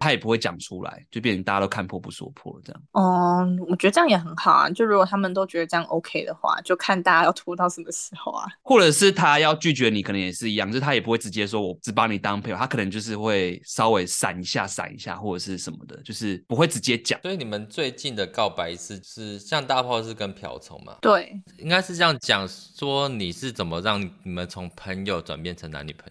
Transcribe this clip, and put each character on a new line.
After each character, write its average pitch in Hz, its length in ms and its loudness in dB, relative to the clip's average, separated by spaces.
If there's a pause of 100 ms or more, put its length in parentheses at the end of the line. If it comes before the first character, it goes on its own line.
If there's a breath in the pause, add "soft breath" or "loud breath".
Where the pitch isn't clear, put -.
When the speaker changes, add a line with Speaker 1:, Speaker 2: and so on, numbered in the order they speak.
Speaker 1:
他 151 100 2
也 123 60 4
不 110 120 -6
会 113 80 2
讲 87 220 -4
出 92 240 -12
来， - 260 -14
就 113 120 -8
变 113 160 2
成 92 80 -6
大 101 100 0
家 98 60 2
都 95 80 2
看 95 180 -4
破 92 120 -10
不 98 120 -12
说 - 200 -14
破 - 340 -18
这 - 80 -18
样。 - 180 -20
Speaker 2:
哦， 180 560 4 (220)
我 180 80 2
觉 190 100 2
得 202 60 6
这 330 80 4
样 339 80 4
也 196 100 4
很 165 180 -6
好 175 140 2
啊， 143 180 6
就 190 160 0
如 208 120 4
果 190 100 6
他 196 100 -4
们 190 160 0
都 190 140 0
觉 170 140 -4
得 165 60 -2
这 170 100 -2
样 170 80 0
OK - 400 -4
的 165 100 -6
话， - 280 0
就 185 120 0
看 190 260 0
大 175 200 6
家 170 40 4
要 170 60 6
拖 175 240 -6
到 180 140 0
什 175 120 -6
么 165 120 -12
时 - 240 -10
候 - 160 -8
啊。 - 160 -10 (160)
Speaker 1:
或 - 160 8
者 160 100 10
是 196 220 8
他 156 260 6
要 156 160 6
拒 156 180 2
绝 120 180 4
你， 104 120 2
可 107 80 -6
能 98 100 0
也 92 120 -2
是 113 180 -4
一 104 60 -2
样， 101 100 0
就 107 80 -4
是 131 60 0
他 143 120 0
也 117 80 4
不 110 80 -6
会 117 80 4
直 113 140 -4
接 104 160 -2
说 107 140 -2
我 90 200 -4
只 117 120 -8
把 113 160 4
你 101 100 -2
当 101 220 -2
朋 110 100 -8
友， 92 60 -6
他 120 100 -2
可 - 100 -2
能 98 140 0
就 107 100 -6
是 107 160 -6
会 98 480 0
稍 113 260 0
微 95 160 2
闪 90 340 -2
一 90 40 -10
下、 98 220 -4
闪 95 280 -8
一 107 40 -18
下 90 180 -10
或 98 180 -6
者 90 40 -6
是 92 200 -8
什 - 120 -10
么 80 160 -14
的， - 160 -18
就 110 120 -14
是 101 340 -4
不 117 80 -2
会 160 100 6
直 - 120 -4
接 120 180 0
讲。 - 260 -4
Speaker 3:
所 185 100 -6
以 190 40 -4
你 143 80 -8
们 107 240 -8
最 139 220 -4
近 127 240 -10
的 98 120 -2
告 104 220 -2
白 85 220 -4
一 87 60 -8
次 95 260 -14
是 104 360 -14
像 143 260 -4
大 127 180 2
炮 120 200 0
是 113 120 -8
跟 101 180 -6
瓢 64 260 -12
虫 69 260 -18
嘛？ - 160 -18
Speaker 2:
对。 196 340 4 (240)
Speaker 3:
应 151 100 -10
该 185 140 4
是 185 140 -8
这 170 60 2
样 160 180 4
讲， 98 280 2
说 139 600 -4
你 101 240 -4
是 131 180 -8
怎 101 160 -4
么 82 140 -4
让 104 200 0 (220)
你 92 80 -12
们 87 180 -6
从 90 280 -12
朋 95 280 -8
友 95 160 -2
转 135 220 -10
变 87 120 -8
成 80 160 -14
男 73 160 -12
女 76 60 -12
朋 - 180 -20